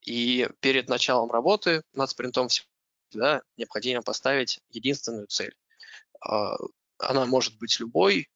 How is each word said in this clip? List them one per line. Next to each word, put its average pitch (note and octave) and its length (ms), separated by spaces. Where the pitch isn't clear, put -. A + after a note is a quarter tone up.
И A#2+ 480
перед C3 300
началом A#2+ 420
работы D#3+ 520
над C3+ 160
спринтом B2+ 400
всегда - 920
необходимо A#2 460
поставить B2+ 580
единственную A#2 580
цель. - 280
А, G#2 340
она C3 280
может A#2+ 320
быть A2+ 220
любой. E3 560